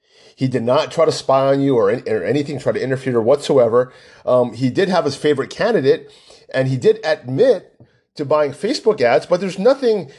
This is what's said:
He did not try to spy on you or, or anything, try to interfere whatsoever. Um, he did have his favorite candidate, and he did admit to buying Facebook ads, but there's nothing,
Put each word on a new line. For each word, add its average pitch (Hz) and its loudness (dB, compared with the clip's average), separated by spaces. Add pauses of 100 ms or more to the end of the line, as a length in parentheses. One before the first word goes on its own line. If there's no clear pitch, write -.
(360)
He 131 -2
did 123 -2
not 131 0
try 165 2
to 156 2
spy 135 0
on 139 2
you 139 2
or, 107 2
or 110 -4
anything, 139 -4
try 120 -2
to 127 -4
interfere 127 -2
whatsoever. 123 2 (320)
Um, 123 2
he 123 -2
did 175 0
have 185 0
his 139 -4
favorite 135 -2
candidate, 165 0 (420)
and 131 0
he 131 -2
did 151 2
admit 156 0 (400)
to 151 -6
buying 151 0
Facebook 202 -2
ads, 120 2
but 175 0
there's 185 -6
nothing, 220 0